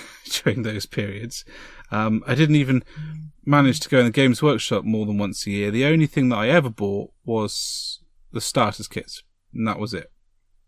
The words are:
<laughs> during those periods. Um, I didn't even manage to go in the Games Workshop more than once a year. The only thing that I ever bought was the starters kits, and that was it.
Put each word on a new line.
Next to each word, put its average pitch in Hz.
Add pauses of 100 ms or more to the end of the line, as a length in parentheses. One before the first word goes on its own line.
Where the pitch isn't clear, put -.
<laughs> - (180)
during 117
those 107
periods. 104 (460)
Um, 110
I 120
didn't 151
even 131 (600)
manage 139
to -
go 139
in 120
the 117
Games 131
Workshop 117
more 107
than 104
once 101
a 101
year. 101
The 123
only 156
thing 135
that 120
I 107
ever 143
bought 101 (140)
was - (320)
the 117
starters 107
kits, - (300)
and 113
that 107
was 110
it. 85 (560)